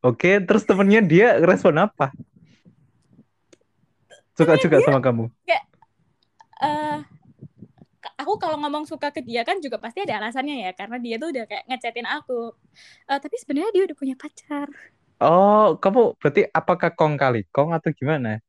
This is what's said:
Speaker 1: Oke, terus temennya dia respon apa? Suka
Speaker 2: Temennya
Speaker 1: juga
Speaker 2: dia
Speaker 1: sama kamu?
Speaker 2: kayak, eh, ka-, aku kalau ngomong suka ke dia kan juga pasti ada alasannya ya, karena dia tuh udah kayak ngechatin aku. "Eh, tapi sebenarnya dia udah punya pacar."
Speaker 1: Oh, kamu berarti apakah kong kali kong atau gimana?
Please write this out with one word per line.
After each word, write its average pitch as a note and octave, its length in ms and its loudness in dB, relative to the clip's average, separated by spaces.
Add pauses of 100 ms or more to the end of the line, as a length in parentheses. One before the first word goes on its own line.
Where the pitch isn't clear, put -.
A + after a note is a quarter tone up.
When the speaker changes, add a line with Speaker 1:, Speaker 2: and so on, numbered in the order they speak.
Speaker 1:
Oke, E3+ 220 0 (160)
terus G#3+ 220 2
temennya G3+ 340 4
dia F#3 260 6 (140)
respon F3 360 4
apa? E3 360 -2 (2250)
Suka E3 160 6
Speaker 2:
Temennya - 80 2
Speaker 1:
juga D#3 160 4
Speaker 2:
dia - 80 4
Speaker 1:
sama C#3 180 2
kamu? A#2 200 0 (220)
Speaker 2:
kayak, E4+ 180 0 (960)
eh, D4+ 360 -4 (1040)
ka-, - 200 -20
aku E4 100 -4 (100)
kalau D#4+ 200 -4
ngomong D4 280 -6
suka C#4+ 240 -8
ke D#4+ 140 -8
dia A#3 200 -4
kan F#4 160 -2
juga A#3 200 -8
pasti A#3 200 -12
ada B3+ 160 -6
alasannya C4 340 -6 (100)
ya, F#3 140 -6
karena A3+ 260 -12
dia A3+ 180 -8
tuh D#4+ 100 -8
udah B3 180 -8
kayak - 180 -12
ngechatin A#3+ 480 -10
aku. B3+ 240 -8 (680)
"Eh, C#4 140 -2
tapi D4+ 180 -12
sebenarnya D4+ 320 -4
dia F#4+ 140 4
udah D4+ 120 -12
punya C4+ 220 -6
pacar." C#4+ 460 -12 (580)
Speaker 1:
Oh, G3+ 380 6 (180)
kamu G3+ 180 2 (200)
berarti D3+ 200 2 (180)
apakah F3 400 0
kong D3+ 240 2
kali B2+ 160 2 (160)
kong D3+ 220 0
atau D#3 220 -4
gimana? C3 320 -4 (180)